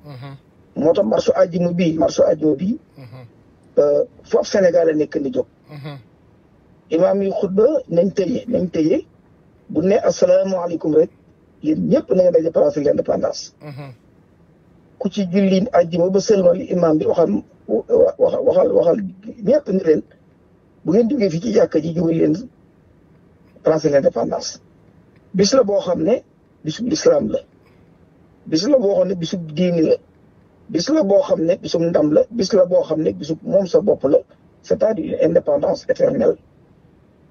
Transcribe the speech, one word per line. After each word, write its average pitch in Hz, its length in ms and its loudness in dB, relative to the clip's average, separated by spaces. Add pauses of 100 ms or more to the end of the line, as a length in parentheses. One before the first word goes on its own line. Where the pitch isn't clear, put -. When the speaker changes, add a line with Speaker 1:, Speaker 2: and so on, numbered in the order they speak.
Speaker 1:
Mhm. 139 320 -18 (400)
Speaker 2:
Moo 156 160 2
tax 196 140 2
marche - 280 0
àjjuma 175 380 0
bi, 175 260 0
marche - 240 0
àjjuma 156 340 0
bi, 202 220 -4 (180)
Speaker 1:
Mhm. 127 280 -20 (540)
Speaker 2:
euh, 147 260 2 (200)
foofu - 260 -2
Sénégal 170 460 2
nekk 151 200 -4
ni 143 160 -4
jóg. 127 140 -4 (240)
Speaker 1:
Mhm. 143 280 -14 (920)
Speaker 2:
Imaam 190 320 2
yi 196 100 -2
xutba 196 320 0 (240)
nañ 170 240 0
tëye, 202 360 -4
nañ 185 220 -2
tëye. 170 360 0 (600)
Bu 156 140 -4
ne 190 160 2
asalaamaaleykum 180 960 0
rek, 156 160 4 (520)
yéen 240 260 -2
ñëpp 269 260 0
na - 80 2
nga 175 80 4
daje 165 220 2
place 147 240 2
de 147 80 -4
l'Indépendance. - 760 -2
Speaker 1:
Mhm. 143 300 -18 (1080)
Speaker 2:
Ku 208 100 -4
ci 196 200 -4
julli 190 440 2
àjjuma 175 380 2
ba 196 100 2
sëlmal 190 400 2 (100)
imaam 165 280 2
bi - 80 -2
waxal, 170 360 0 (240)
wa-, - 180 -2 (340)
waxal, - 280 0
waxal, - 260 2
waxal 165 240 4 (480)
ñëpp 277 280 0
ni 190 100 0
leen, 156 200 2 (840)
bu 156 80 0
ngeen 226 180 4
jógee 214 200 0
fii 165 100 -4
ci 214 120 -6
jàkka 165 280 2
ji, 160 160 -6
jóge 165 180 0
leen 160 340 -2 (1160)
place 156 180 2
de 151 80 0
l'Indépendance. - 720 -2 (720)
Bis 196 180 2
la 262 120 4
boo 196 160 0
xam 175 240 -4
ne 220 180 0 (420)
bisub 180 240 -8
lislaam - 400 2
la. - 120 -4 (1080)
Bis 160 220 -4
la 285 100 4
boo 196 160 2
xam 185 140 0
ne 196 80 -4
bisub 165 360 -8
diini 170 300 0
la. - 140 2 (720)
Bis 269 220 -4
la 311 120 2
boo 196 200 2
xam 170 220 0
ne 175 120 0
bisub 165 260 -4
ndam 151 300 0
la. 175 180 4
Bis 202 220 -4
la 185 140 4
boo 175 180 2
xam 156 180 -4
ne - 100 0
bisub 160 300 -8
moom 190 240 0
sa 165 140 2
bopp - 240 -2
la. - 140 4 (440)
C'est-à-dire - 580 -2
une 311 100 2
indépendance - 580 -2
éternelle. - 480 0 (960)